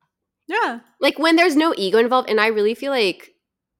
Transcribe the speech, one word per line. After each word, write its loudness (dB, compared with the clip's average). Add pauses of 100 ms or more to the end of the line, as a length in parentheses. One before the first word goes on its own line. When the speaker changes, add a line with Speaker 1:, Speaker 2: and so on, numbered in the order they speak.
(480)
Speaker 1:
Yeah. -4 (200)
Speaker 2:
Like, 0
when 2
there's 2
no 2
ego 0
involved, 0
and 0
I 2
really 0
feel -8
like, -2 (480)